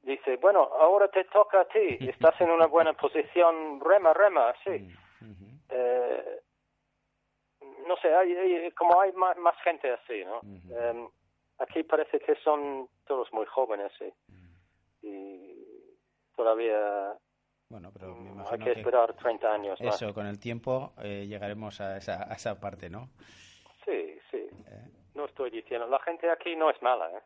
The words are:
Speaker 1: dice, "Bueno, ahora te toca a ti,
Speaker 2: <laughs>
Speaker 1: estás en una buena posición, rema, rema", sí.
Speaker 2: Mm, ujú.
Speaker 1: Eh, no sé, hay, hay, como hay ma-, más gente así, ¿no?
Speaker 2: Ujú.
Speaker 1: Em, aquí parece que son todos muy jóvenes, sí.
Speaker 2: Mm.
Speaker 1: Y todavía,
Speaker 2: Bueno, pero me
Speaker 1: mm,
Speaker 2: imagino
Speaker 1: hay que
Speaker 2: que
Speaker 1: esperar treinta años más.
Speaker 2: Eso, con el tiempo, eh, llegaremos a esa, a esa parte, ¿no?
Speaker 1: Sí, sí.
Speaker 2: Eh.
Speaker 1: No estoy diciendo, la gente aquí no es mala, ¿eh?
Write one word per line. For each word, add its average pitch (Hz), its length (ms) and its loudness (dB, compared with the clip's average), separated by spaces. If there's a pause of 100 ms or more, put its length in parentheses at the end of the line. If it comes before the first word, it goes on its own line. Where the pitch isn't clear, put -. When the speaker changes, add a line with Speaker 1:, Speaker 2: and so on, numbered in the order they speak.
Speaker 1:
dice, 135 340 -4
"Bueno, 190 240 6 (180)
ahora 196 300 6
te 190 160 0
toca 202 360 6
a 170 60 4
ti, 185 320 0
Speaker 2:
<laughs> 127 160 -6
Speaker 1:
estás 160 260 4
en 170 80 4
una 165 180 6
buena 160 260 4
posición, 160 840 0
rema, 165 340 6
rema", 165 400 4 (100)
sí. 190 80 -4 (500)
Speaker 2:
Mm, 110 100 -20
ujú. 95 140 -20 (240)
Speaker 1:
Eh, 123 720 -2 (1500)
no 180 100 0
sé, 160 160 2
hay, 180 200 4
hay, 175 380 0
como 175 300 4
hay 196 120 2
ma-, 185 220 0
más 170 280 0
gente 160 280 0
así, 113 340 -6
¿no? 104 140 -10
Speaker 2:
Ujú. 95 380 -18
Speaker 1:
Em, 120 300 -6 (520)
aquí 160 240 -6
parece 156 360 -2
que 151 240 0
son 143 440 -2 (180)
todos 131 280 -4
muy 110 140 -4
jóvenes, 107 500 -4
sí. 101 80 -12 (220)
Speaker 2:
Mm. 92 220 -20 (520)
Speaker 1:
Y 98 640 -16 (720)
todavía, 107 760 0 (560)
Speaker 2:
Bueno, 98 240 -18
pero 92 220 -18
me - 140 -20
Speaker 1:
mm, - 40 -18
Speaker 2:
imagino 101 200 -12
Speaker 1:
hay 113 60 -8
que 117 140 -4
Speaker 2:
que 110 60 -6
Speaker 1:
esperar 117 360 0
treinta 113 380 -2
años 101 280 -6
más. 110 140 -4
Speaker 2:
Eso, 104 180 -8
con 104 140 -10
el 104 120 -12
tiempo, 123 600 -8
eh, 101 260 -10
llegaremos 104 540 -12
a 98 160 -8
esa, 98 340 -10
a 107 40 -10
esa 101 240 -8
parte, 95 300 -12
¿no? 113 200 -16 (760)
Speaker 1:
Sí, 87 320 -8 (140)
sí. 127 60 -8 (300)
Speaker 2:
Eh. 104 200 -20 (280)
Speaker 1:
No 143 100 -10
estoy 127 240 -8
diciendo, 117 380 -8
la 135 120 0
gente 170 300 -4
aquí 165 260 -4
no 156 140 2
es - 120 -2
mala, 113 300 0
¿eh? 98 140 -14